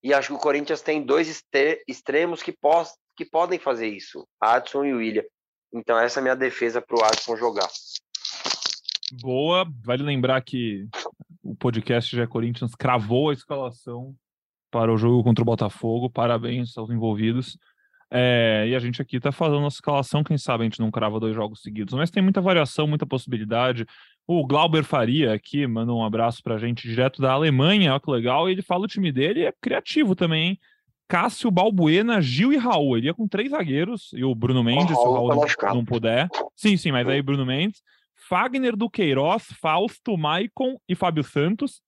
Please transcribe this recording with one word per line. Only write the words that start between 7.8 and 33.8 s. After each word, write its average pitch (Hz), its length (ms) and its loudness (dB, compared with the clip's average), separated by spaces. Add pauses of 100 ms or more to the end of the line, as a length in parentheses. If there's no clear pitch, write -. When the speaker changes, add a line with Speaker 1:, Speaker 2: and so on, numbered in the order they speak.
Speaker 2:
Boa. 151 440 0 (180)
Vale 127 200 -2
lembrar 131 380 0
que 110 460 -6 (560)
o - 120 -8
podcast 120 600 -2
Gé 120 100 0
Corinthians 120 480 -4
cravou 123 560 0
a 143 40 0
escalação 131 840 -10 (560)
para 113 200 2
o 110 60 4
jogo 117 260 6
contra 120 180 4
o 113 40 2
Botafogo. 117 640 -2
Parabéns 120 680 -2
aos 110 120 -10
envolvidos. 113 680 -2 (580)
É, 117 520 4
e 123 80 0
a 127 40 0
gente 120 220 -4
aqui 127 180 -4
tá 139 120 -2
fazendo 147 300 0
nossa 143 160 -4
escalação, 147 460 0
quem 151 140 0
sabe 117 240 -2
a 117 40 0
gente 110 140 -2
não 110 120 0
crava 110 280 0
dois 110 160 -2
jogos 107 260 -6
seguidos. 104 320 -8
Mas 151 180 -2
tem 202 100 0
muita 190 200 2
variação, 156 460 2
muita 151 180 0
possibilidade. 120 800 -2 (400)
O 170 200 0
Glauber 156 380 2
Faria 127 500 2
aqui 143 340 -4
mandou 117 320 -2
um 113 60 0
abraço 117 360 -2
pra 113 160 -4
gente 117 300 -4
direto 123 340 0
da 131 120 2
Alemanha, 151 640 4
ó 139 40 -2
que - 100 -6
legal. 127 380 2
E 185 60 0
ele 190 80 -4
fala 180 240 -2
o - 20 -6
time 185 240 -2
dele, 160 340 0
é - 160 -2
criativo 247 540 0
também, 160 340 2
hein? 196 100 -4 (480)
Cássio, 214 440 0
Balbuena, 190 680 4
Gil 151 320 2
e 311 40 4
Raul. 156 400 2
Ele 120 100 0
ia 170 60 -2
com 220 140 -4
três 233 240 -2
zagueiros 180 600 -4